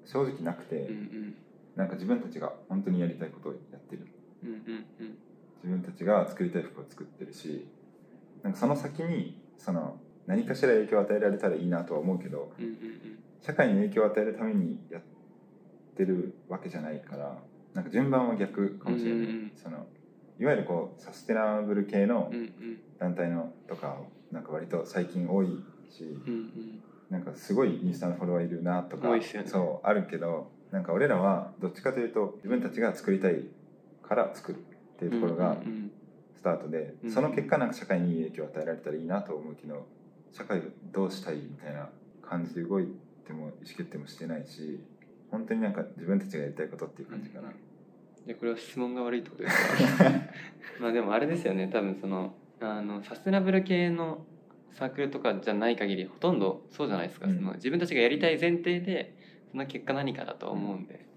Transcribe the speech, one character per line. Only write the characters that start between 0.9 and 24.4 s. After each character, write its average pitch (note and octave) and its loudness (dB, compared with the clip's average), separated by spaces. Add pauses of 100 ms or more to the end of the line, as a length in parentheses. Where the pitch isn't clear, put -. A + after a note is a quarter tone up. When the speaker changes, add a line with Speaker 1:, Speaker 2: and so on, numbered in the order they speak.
Speaker 1:
な F#2 0
ん - -2
か F2+ -4
自 F#2 -8
分 A#2 2
た - -8
ち - -10
が D2+ -4 (140)
本 G2 -2
当 F#2+ -2
に F2+ 4
や E2+ 2
り E2 -2
た E2 -8
い D#2 -8
こ - -18
と D#2 -8
を C#2 -8 (180)
や - -18
っ - -18
て - -16
る。 - -14 (360)
Speaker 2:
う A#2+ -10
ん、 - -10
う - -6
ん、 - -8 (440)
う A2+ -10
ん。 A2 -12 (460)
Speaker 1:
自 F2+ -6
分 F2+ 0
た - -8
ち - -10
が G2 4
作 - -4
り F2 0
た F2 -2
い E2 -4
服 - -12
を - -14
作 - -16
っ - -16
て - -14
る - -14
し、 - -10 (760)
な G2+ -2
ん F#2+ 0
か - -6
そ - 2
の D3 4
先 C#3+ -6
に、 D#3+ -2 (160)
そ - -6
の、 D#2+ -2 (260)
何 G2 2
か C3 0
し - 0
ら B2+ 8
影 G#2+ 6
響 A2 8
を G2+ 10
与 G2 4
え G#2 4
ら G#2 6
れ G2 2
た G#2 2
ら F2 4
い E2 0
い - 2
な E2+ 2
と - -4
は D2+ 2
思 F#2 4
う F2 0
け F2+ -8
ど、 C#2 -6
Speaker 2:
う - -8
ん、 A#2 -4
う - -2
ん、 A2+ -4
う - -6
ん。 - -12 (640)
Speaker 1:
社 D3+ -6
会 C#3 6
に G2+ 6
影 G2+ 4
響 A2 6
を - 8
与 G#2+ 4
え G#2+ 4
る A2 0
た A#2 -4
め A2 0
に F2 2 (100)
や E2+ -10
っ - -18 (920)
て F#2+ 4
る F2+ 0 (140)
わ F2+ -4
け F2+ -10
じ E2 -10
ゃ D#2 -8
な D#2 -6
い D2 -6
か - -14
ら、 C#2+ -8 (360)
な F#3 -2
ん - -4
か - -10
順 C3+ 4
番 B2+ 6
は A2+ 2
逆 G2+ 0
か - -8
も A#2+ 4
し A#2 0
れ A2+ 2
な A#2 2
い。 - 2
Speaker 2:
う - 2
ん、 - 2
う - 0
ん、 G#2+ -2
う - -4
ん。 A2 -6
Speaker 1:
そ - -14
の、 D#2 -10 (520)
い A#2 2
わ D3 6
ゆ C3+ 4
る F#3+ 0
こ F#2 -2
う、 - -20
サ - -16
ス - -18
テ A2+ 0
ナ G#2+ 2
ブ G#2 0
ル G2+ 2
系 G2+ 4
の A2 2
Speaker 2:
う A#2+ -6
ん、 - -2
う A#2 -4
ん。 A2+ -10 (200)
Speaker 1:
団 F2+ 0
体 E2+ 0
の E2 -2 (140)
と - -8
か、 C#2 -6 (340)
な D#2+ -8
ん - -12